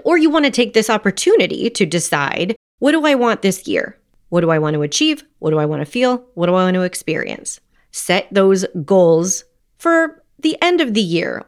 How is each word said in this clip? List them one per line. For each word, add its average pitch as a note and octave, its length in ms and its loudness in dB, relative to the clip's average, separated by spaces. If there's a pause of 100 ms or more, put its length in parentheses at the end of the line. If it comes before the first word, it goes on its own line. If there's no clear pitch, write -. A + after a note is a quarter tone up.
or E4+ 140 2
you D#4 120 4
want D4+ 160 0
to C4+ 60 0
take A#3+ 220 -2
this A3 160 0
opportunity A3 800 0
to - 160 -2
decide, D#3+ 680 -2 (240)
what C#4+ 120 2
do D#4 140 0
I D4 100 4
want A#3+ 260 0
this G3 260 -2
year? - 300 -4 (340)
What F3 100 2
do E3 80 0
I D#3+ 100 2
want D3+ 160 -2
to D3+ 60 -2
achieve? D4+ 440 -2 (140)
What - 100 -2
do D#3 100 0
I D3+ 60 0
want D3+ 160 -4
to D3+ 40 -6
feel? B3 380 -2 (120)
What F3 100 -2
do F3+ 80 2
I F#3 100 2
want F#3 120 0
to F#3 80 0
experience? - 760 -8 (320)
Set - 400 -4
those G3 340 4 (200)
goals F3 580 2 (340)
for E4 460 0 (160)
the D#4 220 -2
end F4 180 2
of B3+ 140 0
the A3 80 2
year E3+ 460 -4